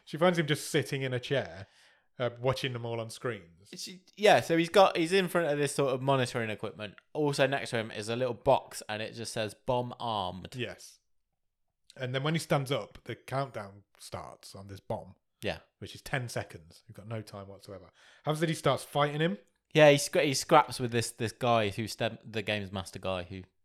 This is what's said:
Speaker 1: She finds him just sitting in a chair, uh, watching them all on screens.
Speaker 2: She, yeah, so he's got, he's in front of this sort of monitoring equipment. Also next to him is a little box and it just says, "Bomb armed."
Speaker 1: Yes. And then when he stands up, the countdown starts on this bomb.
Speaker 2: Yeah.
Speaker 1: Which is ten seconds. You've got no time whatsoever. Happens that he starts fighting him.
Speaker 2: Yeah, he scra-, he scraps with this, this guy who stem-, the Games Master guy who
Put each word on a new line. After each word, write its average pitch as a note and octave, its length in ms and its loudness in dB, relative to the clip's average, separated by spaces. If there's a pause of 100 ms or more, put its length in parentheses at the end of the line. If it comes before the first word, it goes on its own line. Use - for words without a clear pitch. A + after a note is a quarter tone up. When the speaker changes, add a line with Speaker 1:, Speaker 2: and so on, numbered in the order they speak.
Speaker 1:
She - 120 -14
finds F3 220 4
him D#3 60 2
just C#3+ 240 -2
sitting C#3 320 0
in B2+ 120 -2
a B2 60 0
chair, G#2 480 -4 (520)
uh, A#2+ 100 0 (100)
watching B2+ 320 0
them A#2 140 -8
all A#2 160 -6
on A2+ 80 -8
screens. F#2 680 -10
Speaker 2:
She, F#3 260 -14 (140)
yeah, G3 240 6
so E3 180 0
he's E3 120 2
got, F#3+ 260 6
he's E3 160 0
in F#3+ 160 4
front E3+ 240 0
of D3 60 0
this C#3+ 180 0
sort C#3 180 2
of B2+ 80 -2
monitoring B2+ 480 0
equipment. G#2 440 -8 (200)
Also C#3+ 340 2
next C3 240 -2
to B2 80 0
him A2 120 -4
is G#2+ 160 -8
a A#2 80 -2
little B2 180 -2
box - 540 2
and G#2+ 140 -6
it G#2+ 120 -8
just A2+ 200 -10
says, A2 200 -4 (120)
"Bomb B2 340 -2
armed." F#2 560 -4
Speaker 1:
Yes. A2 440 -10 (1000)
And B2+ 180 -6
then C3+ 80 -2
when D3+ 100 0
he E3 60 2
stands C#3 320 0
up, G#2+ 320 -6
the A#2 120 -10
countdown A#2 680 -8 (140)
starts - 580 -14
on G2 140 -16
this G2 100 -14
bomb. F#2 360 -10 (260)
Speaker 2:
Yeah. F2+ 160 -4 (220)
Speaker 1:
Which - 160 -14
is - 60 -18
ten B2 280 -6
seconds. F2 580 -12
You've A2+ 80 -20
got G#2 140 -16
no A2+ 120 -6
time G2+ 280 -14
whatsoever. F#2+ 380 -18 (360)
Happens D3+ 160 -2
that D3+ 80 0
he D#3+ 80 0
starts C#3 300 2
fighting D3 340 2
him. F3 180 2 (360)
Speaker 2:
Yeah, D3+ 180 10
he C#3+ 60 8
scra-, D3+ 280 0
he C#3 80 2
scraps - 460 4
with B2 120 -2
this, A#2 200 0
this A2 200 -4
guy A#2 380 2
who G#2+ 180 -6
stem-, A2+ 300 -4 (100)
the A2 140 -6
Games G2+ 300 -4
Master G2 260 -8
guy F#2 240 -4
who F#2 200 -12 (240)